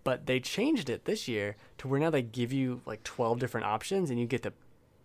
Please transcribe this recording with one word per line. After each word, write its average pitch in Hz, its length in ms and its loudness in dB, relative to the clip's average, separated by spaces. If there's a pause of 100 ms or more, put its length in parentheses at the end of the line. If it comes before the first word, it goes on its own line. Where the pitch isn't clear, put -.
But 131 220 0
they 131 140 2
changed 208 500 0
it 113 160 -4
this 214 220 -2
year 104 280 0 (220)
to - 100 -10
where 135 120 2
now 160 100 4
they 151 120 4
give 120 300 -2
you, 127 340 0
like, 110 180 -8
twelve 117 360 0
different 117 260 -2
options 147 440 0
and 120 100 0
you 120 60 2
get 117 180 -2
to 101 100 -4 (520)